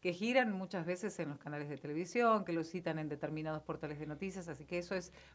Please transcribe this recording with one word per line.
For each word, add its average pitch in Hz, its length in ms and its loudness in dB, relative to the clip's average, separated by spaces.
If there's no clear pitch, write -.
que 185 100 2
giran 226 400 4
muchas 185 340 -2
veces 180 360 -2
en 151 80 0
los 143 100 -6
canales 147 300 -4
de 147 80 -4
televisión, 196 640 4
que - 80 -4
lo 165 140 2
citan 165 340 -2
en 156 80 -2
determinados 156 560 -2
portales 151 340 -4
de 151 100 -6
noticias, 175 420 -6
así 147 160 -10
que 175 140 0
eso 175 160 -4
es 175 180 -4